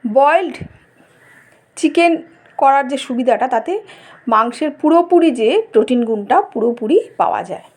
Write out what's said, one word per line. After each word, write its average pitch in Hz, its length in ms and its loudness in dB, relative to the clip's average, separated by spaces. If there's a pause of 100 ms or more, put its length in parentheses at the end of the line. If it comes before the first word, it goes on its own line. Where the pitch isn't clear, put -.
বয়েলড 285 520 0 (1200)
চিকেন 339 360 2 (460)
করার 277 300 2
যে 269 180 -4
সুবিধাটা, 240 480 -2
তাতে 226 180 -4 (600)
মাংসের 240 380 0 (100)
পুরোপুরি 339 500 4 (100)
যে 220 80 2 (240)
প্রোটিন 233 360 2
গুণটা 214 280 -2 (160)
পুরোপুরি 233 460 0 (220)
পাওয়া - 200 -2 (100)
যায়। - 160 -14 (100)